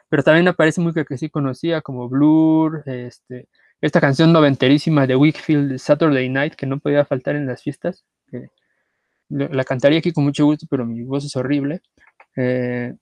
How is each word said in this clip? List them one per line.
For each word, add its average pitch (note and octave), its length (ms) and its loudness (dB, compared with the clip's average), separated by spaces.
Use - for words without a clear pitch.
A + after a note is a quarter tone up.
pero C#3+ 140 2
también E3 240 6
aparece D#3+ 340 2
música E3 240 -2
que C3 120 -8
sí D#3 120 -8
conocía, D3+ 520 -4
como B2 280 -10
Blur, D#3 760 2
este, B2+ 600 -12
esta D#3 200 2
canción D#3 320 4
noventerísima C#3+ 760 4
de B2+ 80 0
Wakefield, C#3+ 640 0
Saturday D3 520 0
Night, C#3 260 -2
que - 100 -8
no C3+ 140 -4
podía C#3+ 260 0
faltar D3 300 -4
en D3 120 -6
las B2 160 -8
fiestas, - 420 -10
que C3 220 -14
lo, C#3+ 200 -4
la C3+ 140 -2
cantaría C#3+ 360 2
aquí E3+ 120 -2
con D3+ 120 -2
mucho C#3+ 220 0
gusto, D3+ 240 0
pero C3 160 -2
mi A#2 180 -8
voz C#3 220 -6
es D3 100 -12
horrible. C#3 460 -4
Eh, B2 680 -4